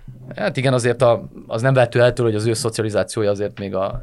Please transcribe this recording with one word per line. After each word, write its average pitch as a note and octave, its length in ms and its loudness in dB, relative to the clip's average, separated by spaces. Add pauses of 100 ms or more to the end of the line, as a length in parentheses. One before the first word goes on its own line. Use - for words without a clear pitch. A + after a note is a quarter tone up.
(360)
Hát - 200 -4
igen, C3 160 0
azért A#2+ 300 2
a, A#2 260 4 (180)
az A2+ 160 -6
nem C3+ 120 2
vehető A#2+ 280 4
el A#2+ 100 6
tőle, A#2 160 0
hogy G#2+ 100 0
az G#2+ 80 -2
ő A#2 60 2
szocializációja G#2+ 800 -2
azért G2+ 280 -4
még G2 160 -8
a, G2 280 -4